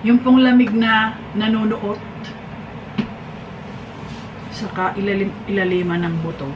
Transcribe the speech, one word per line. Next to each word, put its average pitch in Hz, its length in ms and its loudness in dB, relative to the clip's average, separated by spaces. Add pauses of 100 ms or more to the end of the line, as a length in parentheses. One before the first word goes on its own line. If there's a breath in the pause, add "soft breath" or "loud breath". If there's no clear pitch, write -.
Yung 240 240 4
pong 254 160 8
lamig 247 320 8
na 226 480 2 (160)
nanunuot. 214 640 0 (2500)
Saka 185 400 -4
ilalim, 196 320 0 (160)
ilaliman 180 640 0
ng 170 160 -2
buto. 160 320 -6